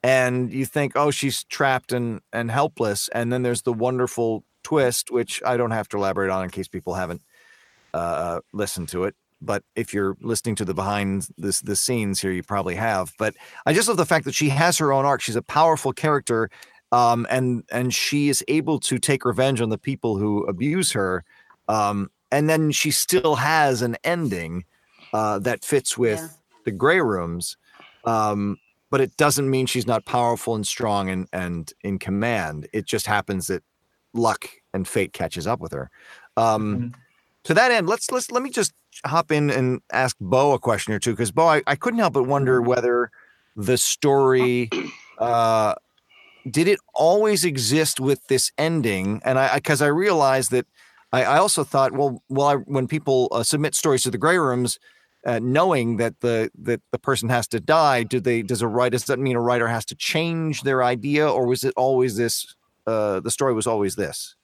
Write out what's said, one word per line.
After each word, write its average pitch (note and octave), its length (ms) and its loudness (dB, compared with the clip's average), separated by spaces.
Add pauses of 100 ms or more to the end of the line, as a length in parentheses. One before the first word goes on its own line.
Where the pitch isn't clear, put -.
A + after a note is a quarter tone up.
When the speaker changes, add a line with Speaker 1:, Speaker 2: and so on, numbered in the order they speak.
Speaker 1:
and B2+ 520 2
you C3+ 120 -2
think, C#3+ 300 -2
"Oh, D3 160 2
she's C#3 340 -4
trapped C3 460 -2
and, A#2+ 300 -4 (100)
and A#2 180 -4
helpless." D3 600 -2
And A#2 240 -2
then B2+ 100 -2
there's A#2+ 200 -2
the B2 100 0
wonderful A#2+ 720 -2 (200)
twist, C3 480 0
which A#2+ 340 -4
I B2 120 0
don't A#2+ 140 0
have A2 180 -4
to G#2 80 -6
elaborate F#2+ 320 0
on F#2+ 160 -2
in F2+ 60 -8
case F#2+ 180 -8
people F2+ 240 -10
haven't, F2 280 -6 (720)
uh, E2+ 460 -4 (140)
listened F#2+ 360 -6
to F2+ 140 -4
it. G2+ 120 -4 (260)
But G2+ 220 -4 (120)
if A2+ 180 -6
you're G2 280 -2
listening A2+ 340 -4
to G#2 100 -4
the F2+ 80 -4
behind G2 540 -2 (100)
the, F#2+ 260 -4
the G#2 120 -4
scenes G#2+ 460 -2
here, F#2+ 100 -2
you F2+ 100 -4
probably F#2 340 -4
have. G2 440 -4
But G#2+ 160 -2 (300)
I - 80 2
just G#3+ 160 4
love G3+ 80 2
the E3+ 80 2
fact D#3+ 200 2
that C3+ 100 -6
she D3+ 140 2
has E3 280 2
her C#3+ 160 2
own C3+ 120 2
arc. C#3 160 2
She's A2+ 140 -6
a A#2 60 0
powerful D#3 500 2
character, B2 580 0 (440)
um, A#2+ 360 2
and, B2 420 -2
and B2 220 -2
she C#3+ 360 0
is C3 180 -2
able D3 340 0
to - 180 -2
take C#3 260 0
revenge B2+ 340 2
on A2+ 100 0
the G#2+ 80 -2
people A#2+ 400 -4
who G#2 280 0
abuse C#3+ 480 -2
her. F#2 320 -2 (420)
Um, G#2 420 0 (220)
and D3 180 2
then D#3 220 2
she D3+ 200 -2
still D3+ 440 2
has C#3 460 2
an A#2 220 -2
ending, F#2+ 640 -4 (480)
uh, G#2+ 260 0
that A#2 240 -4
fits - 340 -2
with A2+ 220 2
Speaker 2:
Yeah. D#3+ 80 -10 (380)
Speaker 1:
the A#2 60 -2
Grey C#3 280 2
Rooms. F2 560 -2 (480)
Um, G#2 540 0 (320)
but C3+ 120 0
it - 160 -2
doesn't C#3+ 320 2
mean C3 180 0
she's A#2+ 200 -2
not A2+ 180 0
powerful A#2+ 500 0
and G#2 100 -4
strong G2+ 440 -2
and, F#2 240 -4
and F2 380 -6 (100)
in G2 180 -4
command. F#2+ 760 -4
It G#2+ 120 -4
just G#2+ 220 -4
happens G2+ 400 -2
that F2+ 160 -4 (500)
luck A2+ 340 0 (260)
and F#2+ 140 -4
fate G2 260 -2
catches E2 340 -6
up A#2+ 120 -2
with E2 140 -10
her. C2+ 160 -8 (480)
Um, A2 400 0
Speaker 3:
Mm-hmm. A#2+ 100 -4 (580)
Speaker 1:
to E3 80 0
that A#3+ 180 6
end, G3 160 2
let's, A3+ 240 -2
let's, B3+ 200 -4
let B3 120 -2
me C#4 60 -8
just A3 240 -2 (320)
hop D#3+ 260 0
in D3 180 2
and B2+ 320 0 (100)
ask B2+ 280 0
Bo C3 340 4
a A#2 60 0
question G#2+ 340 -2
or G2+ 60 -2
two, A#2 160 -2
'cause G#2+ 160 -2
Bo, E3 160 4
I, D3+ 200 4
I C#3+ 80 0
couldn't A#3 240 -2
help F#3+ 140 2
but C3+ 100 2
wonder C3 360 2
Speaker 3:
Mm-hmm. A#2+ 100 2
Speaker 1:
whether A#2+ 420 2 (440)
the G#2+ 220 2
story, B2+ 920 2 (260)
<clears throat> - 240 -20
uh, A2+ 560 2 (760)
did D#3+ 180 2
it G#3 120 2 (140)
always F#3 520 4
exist C#3+ 540 0
with C3+ 280 0
this - 300 2
ending? A2+ 680 0
And C3 140 2
I, C3+ 160 2
I, C#3+ 60 0
'cause D3 200 0
I D3 60 4
realized C#3+ 640 2
that B2 160 0 (460)
I, A2 100 2
I C3 140 4
also F3+ 260 2
thought, C3+ 300 2
well, C#3 360 0
well, C3+ 180 2
I, C#3+ 80 4
when C3+ 320 -2
people, C#3 440 2
uh, A#2 120 0
submit D3+ 320 0
stories C3+ 280 2
to B2+ 80 0
the A#2+ 60 -4
Grey E3 200 2
Rooms, B2 420 0 (460)
uh, A#2+ 160 0
knowing B2+ 560 2
that A2+ 220 -2
the, A#2 320 0 (120)
that A#2 180 -2 (100)
the - 80 -4
person A#2+ 300 0
has B2 200 2
to A2+ 100 -2
die, C#3+ 440 4
do A#2+ 160 -2
they, A#2 220 2
does G#2+ 200 -2
a A#2+ 60 0
writer, A#2+ 240 2
does B2 140 -2
that C3 140 0
mean C3 160 0
a A#2+ 60 2
writer A#2+ 260 2
has A#2 180 -2
to - 100 -12
change D#3+ 680 -2
their C3 200 2
idea, C#3+ 460 2
or B2 180 2
was B2+ 160 0
it C3 140 -2
always B2+ 400 2
this, - 360 -2 (320)
uh, G#2+ 360 0
the A2+ 100 -6
story C3+ 220 0
was A2 120 -2
always G#2 300 0
this? - 480 -8